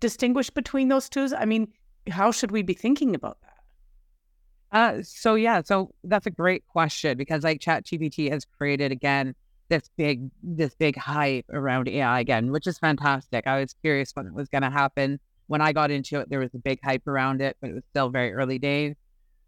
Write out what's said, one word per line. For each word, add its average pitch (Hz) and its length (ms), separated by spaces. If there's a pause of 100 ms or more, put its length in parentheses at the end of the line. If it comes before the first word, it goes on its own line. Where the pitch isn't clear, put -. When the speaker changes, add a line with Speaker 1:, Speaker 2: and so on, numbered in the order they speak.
Speaker 1:
distinguish 247 500
between 269 380
those 269 200
two? 269 280
I - 100
mean, 220 260 (360)
how 196 220
should 226 220
we 214 100
be 180 120
thinking 247 420
about - 260
that? - 1300
Speaker 2:
Uh, 208 260
so - 320
yeah, 220 300
so 190 300 (100)
that's 196 220
a 208 40
great 175 380
question 156 480
because, 139 260
like, 156 180
Chat 160 240
G 170 140
P 156 120
T 147 200
has 143 140
created, 143 480
again, 135 420 (340)
this 165 280
big, 135 340 (120)
this 160 320
big 147 220
hype 139 540
around 131 380
A 139 140
I 123 180
again, 120 300
which 147 160
is 175 120
fantastic. 139 680
I 135 140
was 135 120 (100)
curious 139 320
when 135 120
it 82 80
was 135 140
gonna 135 220
happen. 139 500 (260)
When 151 140
I 156 120
got 147 180
into 143 300
it, - 100
there 139 80
was 131 160
a 123 40
big 131 240
hype 135 240
around 135 360
it, 135 180
but 131 100
it 80 40
was 127 160
still 135 180
very 123 240
early 127 260
days. 143 360 (540)